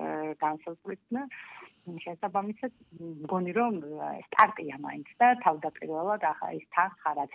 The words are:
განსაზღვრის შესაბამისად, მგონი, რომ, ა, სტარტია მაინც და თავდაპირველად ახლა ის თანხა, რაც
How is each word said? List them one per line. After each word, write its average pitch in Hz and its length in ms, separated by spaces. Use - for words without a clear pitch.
განსაზღვრის 160 680
შესაბამისად, 196 880
მგონი, 180 300
რომ, 233 180
ა, 147 100
სტარტია 165 500
მაინც 143 300
და 240 60
თავდაპირველად 160 800
ახლა 160 260
ის - 160
თანხა, 180 440
რაც 143 160